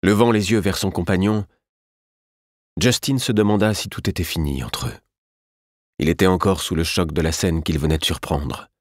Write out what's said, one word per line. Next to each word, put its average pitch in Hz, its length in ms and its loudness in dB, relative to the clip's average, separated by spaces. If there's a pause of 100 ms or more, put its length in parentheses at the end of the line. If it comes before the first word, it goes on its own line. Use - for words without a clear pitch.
Levant 107 280 4
les 104 200 2
yeux 113 80 4
vers 92 180 -2
son 95 140 -2
compagnon, 98 560 0 (1300)
Justin 123 400 2
se 123 140 -2
demanda 107 420 4
si - 160 -6
tout - 180 -6
était 92 160 -2
fini 71 400 -2
entre - 240 -6
eux. - 120 -10 (960)
Il 78 120 0
était 82 180 2
encore 92 340 2
sous - 140 -4
le 80 80 0
choc 82 280 -2
de 78 100 -2
la 80 100 0
scène 82 320 -2
qu'il 78 160 -2
venait 78 180 0
de - 80 -4
surprendre. - 640 -4 (120)